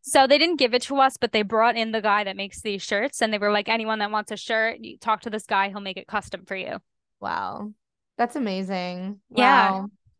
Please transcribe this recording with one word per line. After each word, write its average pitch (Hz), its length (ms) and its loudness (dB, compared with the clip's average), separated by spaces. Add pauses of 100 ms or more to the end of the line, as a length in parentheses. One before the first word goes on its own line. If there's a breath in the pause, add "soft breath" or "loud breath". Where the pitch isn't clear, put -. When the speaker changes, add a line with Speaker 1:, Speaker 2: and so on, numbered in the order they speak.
Speaker 1:
So 269 200 6
they 285 100 6
didn't 320 200 2
give 247 180 2
it 247 80 0
to 277 140 -4
us, 269 200 4
but 233 140 -2
they 214 100 2
brought 220 340 2
in 226 160 -2
the 220 80 -2
guy 208 260 2
that 190 120 -8
makes 196 240 -12
these 196 220 -6
shirts, 214 400 -2
and 220 100 0
they 208 60 -2
were 208 120 2
like, 208 160 0
"Anyone 220 300 -2
that 208 140 -4
wants 214 200 -4
a 208 60 -8
shirt, 220 420 -2
you - 200 -16
talk 214 220 -2
to 196 100 -8
this 185 160 -8
guy. 196 220 0
He'll 202 100 -10
make 196 180 -10
it - 80 -14
custom 190 400 -6
for 196 100 -8
you." - 220 -8 (420)
Speaker 2:
Wow. 98 540 -6 (420)
That's 240 200 -2
amazing. 190 840 -6 (120)
Speaker 1:
Yeah. 247 400 6
Speaker 2:
Wow. 196 180 -4 (300)